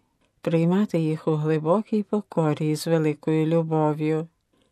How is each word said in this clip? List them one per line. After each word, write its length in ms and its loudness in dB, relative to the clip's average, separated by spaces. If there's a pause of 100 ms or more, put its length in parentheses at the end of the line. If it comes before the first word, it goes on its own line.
(420)
приймати 580 2
їх 280 -2
у 80 2
глибокій 680 0
покорі 720 -2
з 120 -6
великою 580 0
любов'ю. 800 0 (440)